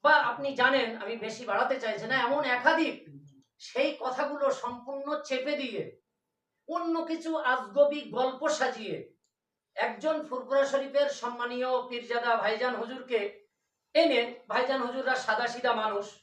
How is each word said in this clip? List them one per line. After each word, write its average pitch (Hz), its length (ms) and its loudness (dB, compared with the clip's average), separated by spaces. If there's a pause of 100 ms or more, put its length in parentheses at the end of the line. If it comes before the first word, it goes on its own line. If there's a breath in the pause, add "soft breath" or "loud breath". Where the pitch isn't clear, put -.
বা 302 100 8 (180)
আপনি 277 240 -4
জানেন, 247 320 4 (100)
আমি 214 180 -6
বেশি 220 300 -8
বাড়াতে 240 340 0
চাইছি 214 280 -4
না, 262 140 0
এমন 285 220 2
একাধিক 269 520 2 (640)
সেই 294 420 -2
কথাগুলো 277 520 -2
সম্পূর্ণ 277 560 -8 (160)
চেপে 262 340 -4
দিয়ে 214 260 -6 (840)
অন্য 330 340 -2
কিছু 320 360 -6
আজগবি 262 600 4 (100)
গল্প 262 400 0
সাজিয়ে 226 480 -2 (760)
একজন 294 400 0 (120)
ফুরফুরা 269 380 2
শরীফের 269 440 2
সম্মানীয় 240 600 -4 (180)
পীরজাদা 233 480 -2
ভাইজান 226 400 0
হুজুরকে 240 440 -4 (760)
এনে, 285 260 6 (280)
ভাইজান 254 320 2
হুজুররা 254 340 0
সাদাসিধা 233 580 0
মানুষ 208 320 0 (180)